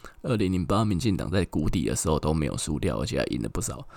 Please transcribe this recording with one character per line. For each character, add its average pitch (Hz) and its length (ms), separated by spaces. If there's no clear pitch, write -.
二 135 120
零 98 160
零 92 140
八 101 180
民 104 160
进 98 160
党 - 140
在 92 160
谷 78 240
底 78 160
的 65 100
时 - 140
候 78 100
都 76 140
没 78 120
有 53 120
输 76 220
掉， 62 200
而 65 60
且 - 140
还 58 60
赢 62 160
了 53 80
不 - 120
少。 - 360